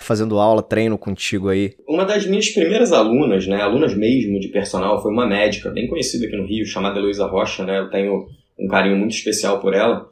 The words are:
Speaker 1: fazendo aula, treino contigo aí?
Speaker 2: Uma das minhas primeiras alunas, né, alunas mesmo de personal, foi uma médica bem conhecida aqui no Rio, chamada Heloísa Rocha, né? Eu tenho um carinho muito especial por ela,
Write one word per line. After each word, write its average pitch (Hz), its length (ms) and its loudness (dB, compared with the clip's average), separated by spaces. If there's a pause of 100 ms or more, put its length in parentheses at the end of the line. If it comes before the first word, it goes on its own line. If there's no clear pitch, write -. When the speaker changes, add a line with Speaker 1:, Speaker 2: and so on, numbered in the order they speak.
Speaker 1:
fazendo 110 380 0
aula, 110 240 4
treino 110 360 0
contigo 98 500 -4
aí? 98 240 0 (160)
Speaker 2:
Uma 175 160 0
das 202 220 0
minhas 208 240 0
primeiras 196 420 2
alunas, 113 540 4
né, 98 140 0
alunas 110 340 2
mesmo 107 440 2
de 95 100 -6
personal, 101 540 -2
foi 107 100 0
uma 120 140 0
médica 104 440 0
bem 117 180 -4
conhecida - 380 -4
aqui 107 100 -8
no 95 100 -4
Rio, 107 200 -2
chamada 98 320 -4
Heloísa 101 280 0
Rocha, 95 380 -2
né? 98 140 -2
Eu 95 120 -4
tenho 98 360 -2 (320)
um 95 100 -4
carinho 98 300 2
muito 110 160 0
especial 101 460 -2
por 98 120 0
ela, 107 400 2